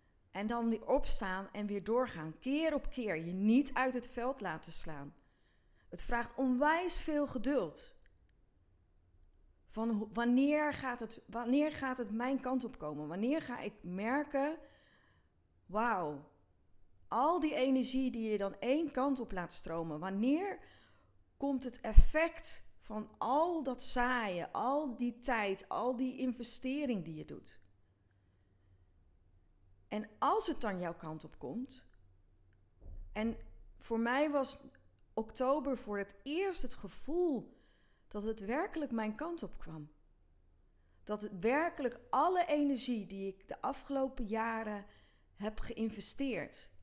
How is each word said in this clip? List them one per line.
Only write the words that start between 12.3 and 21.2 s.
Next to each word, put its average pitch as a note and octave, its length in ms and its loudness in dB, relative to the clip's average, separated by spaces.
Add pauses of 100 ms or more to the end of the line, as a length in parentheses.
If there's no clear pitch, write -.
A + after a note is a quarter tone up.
kant B3+ 240 -2
op - 140 -8
komen? D3+ 300 -6
Wanneer A3+ 340 0
ga B3 180 -8
ik - 220 -8
merken, C#4 760 -2 (1080)
wauw, F3+ 680 -2 (760)
al D4+ 320 2
die D4+ 160 0
energie C4 560 2
die A3 200 -2
je G#3+ 60 2
dan G3 220 -2
één C#4+ 320 2
kant C4 280 0
op A#3 120 -6
laat F3+ 220 -4
stromen, E3 460 -4
wanneer C4 600 0 (800)